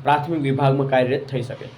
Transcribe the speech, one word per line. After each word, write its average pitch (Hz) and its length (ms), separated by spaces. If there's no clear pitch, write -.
પ્રાથમિક 147 380
વિભાગમાં 139 480
કાર્યરત 127 380
થઈ 127 140
શકે. 113 240